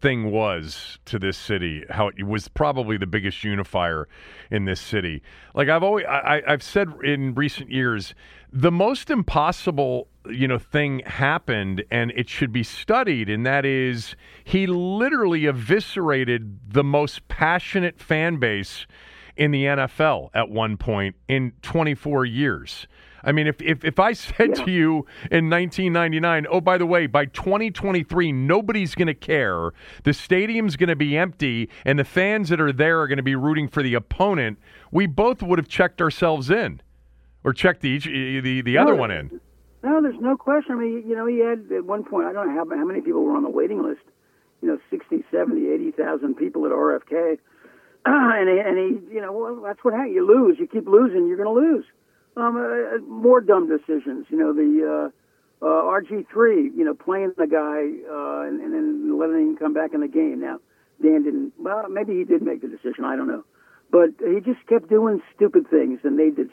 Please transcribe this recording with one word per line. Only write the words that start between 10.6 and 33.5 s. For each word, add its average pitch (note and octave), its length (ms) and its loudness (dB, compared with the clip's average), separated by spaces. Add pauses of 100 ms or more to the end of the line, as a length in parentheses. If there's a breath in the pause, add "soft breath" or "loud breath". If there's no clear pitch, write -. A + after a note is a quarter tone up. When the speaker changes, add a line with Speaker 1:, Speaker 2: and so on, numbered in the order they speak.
Speaker 1:
happened, G#2+ 840 -4
and A#2+ 220 -2
it A#2+ 160 -6
should B2+ 240 -4
be A#2+ 100 -2
studied, F3 680 -2
and G#2+ 160 -2
that C#3 220 0
is B2+ 480 -4 (300 soft breath)
he F#3+ 240 0
literally F#3 800 0
eviscerated B2+ 1120 -2 (140)
the C#3 120 4
most D3 440 -2
passionate F3 680 -2
fan D#3+ 400 -2
base G#2+ 480 -4 (500 loud breath)
in D3 140 2
the C#3 160 0
N C#3 140 0
F C3 200 -2
L C#3+ 340 2
at A2+ 140 0
one G#2+ 280 -2
point G2 400 -2 (120)
in C3 240 -2 (100)
twenty-four D3 600 -2
years. A#2+ 640 -4 (360 soft breath)
I C#3 100 0
mean, D3+ 160 2
if, D3 120 -4
if, D#3 240 -2
if D#3 140 -2
I G#3+ 140 4
said - 440 0
Speaker 2:
Yeah. B2+ 80 -4
Speaker 1:
to F#3 60 -2
you D#3+ 360 2 (240 loud breath)
in E3 180 4
nineteen F3 440 0
ninety-nine, E3 580 2
"Oh, F#3 100 2
by F#3 180 4
the F3 80 0
way, E3+ 200 2
by C#3 200 -2
twenty G#3 440 -2
twenty-three, F3 600 -2
nobody's F#3 640 0
gonna E3 200 0
care. F#2 580 -2 (320 loud breath)
The D3 100 2
stadium's G#3 640 0
gonna E3+ 200 2
be D3 220 0
empty, C#3 500 -2 (160 loud breath)
and C#3 140 2
the C#3 60 2
fans G3 440 0
that D#3+ 120 2
are D3 120 2
there D#3+ 280 4
are D3 80 0
gonna C#3 140 -2
be C3+ 140 0
rooting D3 320 0